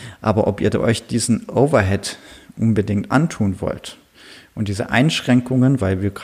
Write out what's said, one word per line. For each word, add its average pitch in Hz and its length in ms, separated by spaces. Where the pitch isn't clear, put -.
Aber 196 260
ob - 140
ihr - 180
euch - 260
diesen 117 440
Overhead 110 680
unbedingt 104 540
antun 127 480
wollt - 380
und 104 140
diese 98 200
Einschränkungen, 127 920
weil 95 200
wir 101 100